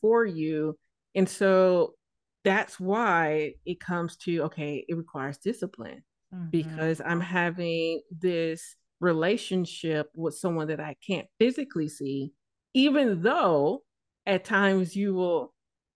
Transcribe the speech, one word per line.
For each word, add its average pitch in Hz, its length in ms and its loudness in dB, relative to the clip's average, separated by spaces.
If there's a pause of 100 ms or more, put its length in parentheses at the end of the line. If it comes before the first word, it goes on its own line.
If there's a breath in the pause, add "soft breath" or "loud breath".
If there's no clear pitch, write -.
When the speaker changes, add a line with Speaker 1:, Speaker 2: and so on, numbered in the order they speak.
Speaker 1:
for 226 240 4
you." 156 500 -2 (380)
And 190 160 2
so 185 640 4 (500)
that's 196 360 0
why 170 720 0 (100)
it 175 160 -8
comes 175 380 -6
to, 165 280 -2
okay, 147 420 -6
it 170 100 -6
requires 143 400 -8
discipline, - 680 -8 (300)
Speaker 2:
Mm-hmm. 175 160 -8
Speaker 1:
because 160 500 -2
I'm 170 220 -2
having 170 880 -2
this 165 680 -4 (240)
relationship 170 1160 0
with 160 180 -4
someone 165 360 -2
that 156 100 -4
I 151 160 -10 (100)
can't 180 220 -4 (100)
physically 247 520 0
see, 139 440 -6 (400)
even 262 480 4
though 202 600 2 (420)
at 190 180 0
times 196 520 2
you 196 180 0
will 175 400 0 (420)